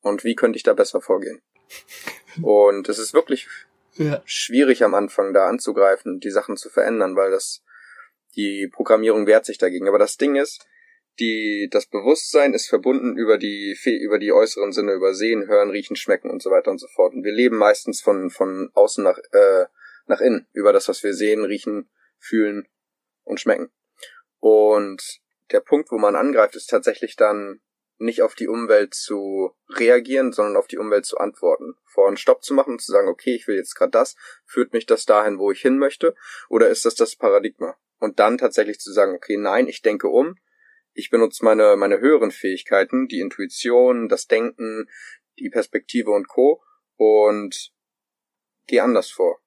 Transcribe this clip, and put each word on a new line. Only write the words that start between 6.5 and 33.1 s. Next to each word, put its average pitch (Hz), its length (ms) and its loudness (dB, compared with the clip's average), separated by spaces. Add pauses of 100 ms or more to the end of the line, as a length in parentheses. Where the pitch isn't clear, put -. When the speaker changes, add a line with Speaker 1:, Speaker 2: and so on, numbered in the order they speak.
Speaker 1:
zu - 140 -18
verändern, 101 460 -2
weil 98 140 0
das, - 320 -6 (760)
die 101 360 -6
Programmierung 110 540 0
wehrt 110 180 6
sich - 140 -12
dagegen. 92 300 -2
Aber 101 100 2
das 104 180 0
Ding 139 200 -2
ist, - 300 -6 (520)
die, 107 520 -4
das 104 160 -2
Bewusstsein 135 680 0
ist - 140 -6
verbunden 131 500 -2
über 110 180 2
die 101 420 -8
Fe-, 117 200 -2
über 104 200 -2
die 104 140 -2
äußeren 101 400 0
Sinne, 104 220 -2
über 95 180 0
Sehen, 104 360 -4
Hören, 104 220 2
Riechen, 101 260 -8
Schmecken - 340 -4
und 92 100 -8
so 92 100 -6
weiter 92 200 2
und 92 80 -6
so - 80 -18
fort. - 280 0
Und - 100 -10
wir 104 80 -4
leben 113 260 2
meistens 104 420 0
von, 95 300 -2
von 95 440 -6
außen - 300 2
nach, - 140 0 (140)
äh, 95 340 4 (400)
nach 104 140 -2
innen, 117 320 0
über 101 200 2
das, 98 160 0
was 95 140 -6
wir 101 100 -4
sehen, 107 320 0
riechen, 104 460 -8 (280)
fühlen 104 480 -2 (580)
und - 160 -8
schmecken. - 300 -2 (680)
Und 107 840 2 (300)
der 104 100 2
Punkt, - 300 -2
wo 113 80 -6
man 104 180 0
angreift, 113 400 0
ist - 140 -14
tatsächlich 117 460 -4
dann 104 440 -2 (380)
nicht 113 240 -2
auf 107 120 0
die - 140 -8
Umwelt 107 460 2
zu 98 560 -6 (180)
reagieren, 123 640 2
sondern 104 240 -2
auf 101 120 0
die - 100 -12
Umwelt 104 260 -2
zu - 140 -8
antworten. - 560 -2 (100)
Vor 98 240 2
einen 98 80 -2
Stopp - 260 0
zu 139 120 -6
machen 135 200 0
und 113 60 -14
zu - 120 -12
sagen, 101 160 2
okay, 123 260 -6